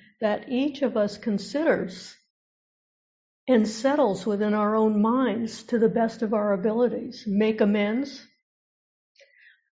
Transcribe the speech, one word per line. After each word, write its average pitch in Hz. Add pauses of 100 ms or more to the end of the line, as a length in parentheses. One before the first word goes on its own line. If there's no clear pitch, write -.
(200)
that 208
each 277
of 233
us 208
considers 208 (1400)
and 220
settles 262
within 208
our 214
own 220
minds 226
to 240
the 220
best 226
of 226
our 208
abilities. 226
Make 214
amends. 214 (1500)